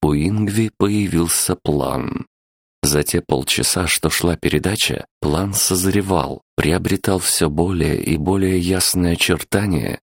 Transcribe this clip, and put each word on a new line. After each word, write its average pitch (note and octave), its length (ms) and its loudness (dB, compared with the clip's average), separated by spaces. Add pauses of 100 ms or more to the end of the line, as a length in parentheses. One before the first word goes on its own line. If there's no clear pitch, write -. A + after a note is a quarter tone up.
у D2+ 120 4
Ингви G#2 640 0
появился F#2 760 0
план. C2+ 720 -2 (560)
За D2 220 2
те - 180 0
полчаса, - 640 0
что - 220 0
шла E2+ 280 0
передача, - 680 -2 (140)
план F2+ 340 0
созревал, F#2 880 0 (140)
приобретал F2+ 640 0
все - 300 0
более D#2+ 520 0
и D#2+ 160 0
более F#2 420 0
ясные F2 540 0
очертания F2 920 0